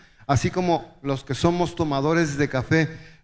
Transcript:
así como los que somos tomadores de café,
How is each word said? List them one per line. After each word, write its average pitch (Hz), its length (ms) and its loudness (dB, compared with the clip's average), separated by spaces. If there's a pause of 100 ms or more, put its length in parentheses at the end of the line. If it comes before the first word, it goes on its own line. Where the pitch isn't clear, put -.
(260)
así 156 240 2
como 175 520 -2
los 139 220 -4
que 131 100 -8
somos 175 400 0
tomadores 151 600 0
de 143 120 0
café, 151 500 0 (260)